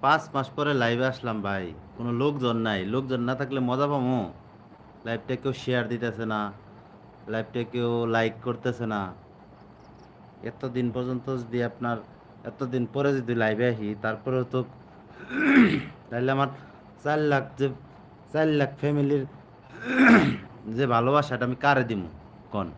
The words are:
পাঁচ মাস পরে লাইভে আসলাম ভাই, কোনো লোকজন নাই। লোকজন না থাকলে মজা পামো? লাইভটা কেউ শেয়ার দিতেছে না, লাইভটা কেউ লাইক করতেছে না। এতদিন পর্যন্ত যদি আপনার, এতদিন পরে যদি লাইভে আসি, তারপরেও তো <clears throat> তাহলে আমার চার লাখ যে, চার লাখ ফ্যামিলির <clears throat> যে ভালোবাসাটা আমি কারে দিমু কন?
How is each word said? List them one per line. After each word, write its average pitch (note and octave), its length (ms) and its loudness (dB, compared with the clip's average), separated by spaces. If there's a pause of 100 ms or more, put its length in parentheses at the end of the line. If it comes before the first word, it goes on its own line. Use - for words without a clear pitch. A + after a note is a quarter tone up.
পাঁচ D#3 180 4 (100)
মাস C3+ 220 -2
পরে D3 180 0 (100)
লাইভে A#2 300 2
আসলাম A#2 240 -6 (100)
ভাই, G2 180 -4 (320)
কোনো A#2+ 140 -4 (100)
লোকজন C3 360 2 (100)
নাই। G#2 120 0 (140)
লোকজন B2+ 340 -2
না B2+ 120 0
থাকলে C3+ 200 -4 (100)
মজা C3+ 220 0
পামো? B2+ 280 0 (840)
লাইভটা A#2 360 -4
কেউ C3+ 120 -2 (100)
শেয়ার B2 200 0 (100)
দিতেছে A2+ 400 -4
না, G#2+ 80 -2 (880)
লাইভটা A2+ 300 -4 (120)
কেউ A#2+ 180 0 (240)
লাইক A2+ 180 2 (140)
করতেছে A#2+ 460 -4
না। G#2 80 -2 (1500)
এতদিন B2 460 -4
পর্যন্ত B2+ 300 -4 (160)
যদি A#2 180 -4 (100)
আপনার, A#2+ 280 -4 (520)
এতদিন B2 340 -4 (100)
পরে C#3 240 2
যদি A#2+ 160 -2 (100)
লাইভে A2 300 2
আসি, G#2+ 160 -4 (140)
তারপরেও B2+ 400 -2 (100)
তো B2+ 60 2 (680)
<clears throat> C4+ 800 4
তাহলে B2 260 0
আমার C#3 140 2 (540)
চার D3 160 2 (120)
লাখ C3+ 120 2 (160)
যে, C#3 80 2 (640)
চার D#3 160 2 (120)
লাখ C#3 120 2 (100)
ফ্যামিলির C#3+ 420 2 (760)
<clears throat> C#3 760 4
যে C3+ 100 0 (100)
ভালোবাসাটা C3 520 2
আমি B2+ 180 -2
কারে C3+ 240 6
দিমু G2 180 -2 (460)
কন? G2 140 -2 (100)